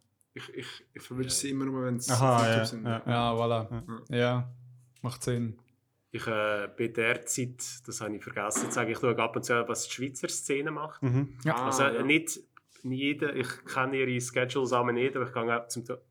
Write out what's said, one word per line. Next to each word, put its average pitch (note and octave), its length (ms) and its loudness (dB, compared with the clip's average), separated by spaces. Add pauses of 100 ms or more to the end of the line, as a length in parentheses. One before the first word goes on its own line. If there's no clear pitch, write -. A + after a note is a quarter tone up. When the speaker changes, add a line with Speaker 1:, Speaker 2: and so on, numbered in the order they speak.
(340)
Speaker 1:
Ich, - 200 -14
ich, B2+ 140 -10 (260)
ich - 80 -16
verwünsche B2+ 280 -4
Speaker 2:
Ja. B2+ 60 0
Speaker 1:
sie C#3 160 0
immer C3+ 140 -2
nur, C3 200 -2
wenn B2 120 0
sie A#2+ 140 -2
Speaker 3:
Aha, B2 240 8
Speaker 1:
auf A#2 60 8
YouTube A2+ 160 6
Speaker 3:
ja, A2+ 80 4
Speaker 1:
sind. A2+ 200 -6
Speaker 3:
ja. A2+ 200 0
Speaker 4:
Ja, A#2+ 280 2
voilà. A#2 500 0 (260)
Speaker 3:
Ja. B2 80 -2
Speaker 4:
Ja, B2 360 2 (480)
macht - 220 -6
Sinn. A#2+ 340 -2 (540)
Speaker 2:
Ich, A2+ 160 -6
äh, G#2+ 480 0
bin A#2 180 -2
derzeit, A#2+ 680 0 (240)
das A2+ 140 -8
habe G#2+ 160 -4
ich G2 60 -14
vergessen A2 420 -2
zu A2+ 60 -6
sagen, A#2 200 0
ich A2+ 60 -4
schaue A#2 200 2
ab A2+ 200 0
und A#2+ 80 -2
zu, B2+ 80 2 (160)
was - 180 -4
die - 60 -12
Schweizer - 340 -6
Szene D3 440 -2
macht. D3+ 300 -8
Speaker 3:
Mhm. C3+ 440 2
Speaker 4:
Ja. D#3 100 2
Speaker 1:
Ah, B2 120 0
Speaker 2:
Also, C3+ 160 4
Speaker 1:
ja. C#3 200 2
Speaker 2:
nicht, D#3 340 4 (460)
nicht C3 160 -4
jeder, C#3+ 340 0
ich B2+ 140 0 (180)
kenne C3+ 320 0
ihre B2+ 220 2
Schedules B2+ 540 0
alle A#2+ 180 4
nicht, B2 240 2
aber B2+ 120 -2
ich - 60 -12
gehe A#2 200 0
ab, A#2 180 -2
zum, A#2+ 140 -8 (260)